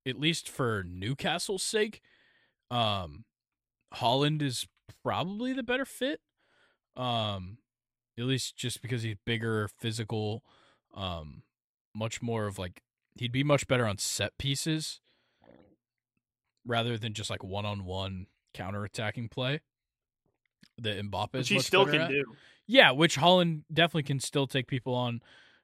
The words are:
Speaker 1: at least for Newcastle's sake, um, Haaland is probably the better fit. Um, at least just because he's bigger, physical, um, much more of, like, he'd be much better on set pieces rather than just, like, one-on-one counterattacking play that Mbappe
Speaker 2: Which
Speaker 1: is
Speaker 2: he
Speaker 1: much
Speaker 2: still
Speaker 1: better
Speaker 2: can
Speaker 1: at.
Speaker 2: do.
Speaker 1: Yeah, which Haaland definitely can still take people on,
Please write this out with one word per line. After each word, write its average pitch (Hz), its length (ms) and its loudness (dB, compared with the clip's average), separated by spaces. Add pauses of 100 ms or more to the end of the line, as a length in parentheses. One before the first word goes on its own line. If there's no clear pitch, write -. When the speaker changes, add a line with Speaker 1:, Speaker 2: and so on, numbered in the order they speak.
Speaker 1:
at 123 120 -6
least 160 300 0
for 113 380 -2
Newcastle's 139 760 -4
sake, 214 380 -2 (680)
um, 101 540 -2 (720)
Haaland 143 460 2
is 135 260 -2 (380)
probably 190 480 -2
the 262 100 -4
better 247 220 -2
fit. - 360 -6 (760)
Um, 107 640 -2 (600)
at 120 60 -4
least 131 320 -2
just - 260 -6
because 117 200 -4
he's 110 140 -4 (100)
bigger, 113 420 0 (120)
physical, 110 640 -4 (500)
um, 82 480 -8 (520)
much 110 280 -4
more 113 240 -2
of, 101 120 -6
like, 90 240 -8 (360)
he'd 120 140 -4
be 131 120 2
much 143 220 4
better 123 200 4
on 98 120 0
set - 400 -2
pieces 151 600 -2 (1600)
rather 117 320 0
than 110 180 -6
just, 107 160 -6
like, 92 120 -6
one-on-one 95 840 -4 (280)
counterattacking 104 760 -6
play 135 300 -4 (1160)
that 107 260 -4
Mbappe 101 300 -2
Speaker 2:
Which - 80 -2
Speaker 1:
is 123 60 -2
Speaker 2:
he 202 80 4
Speaker 1:
much - 100 2
Speaker 2:
still 190 180 6
Speaker 1:
better 151 140 4
Speaker 2:
can 156 40 2
Speaker 1:
at. 170 80 -2
Speaker 2:
do. 139 140 0 (420)
Speaker 1:
Yeah, 214 260 8
which 156 240 4
Haaland 170 460 6 (100)
definitely 160 320 4
can 139 160 0
still 139 260 0
take 131 220 -2
people 127 260 -2
on, 120 280 -2 (420)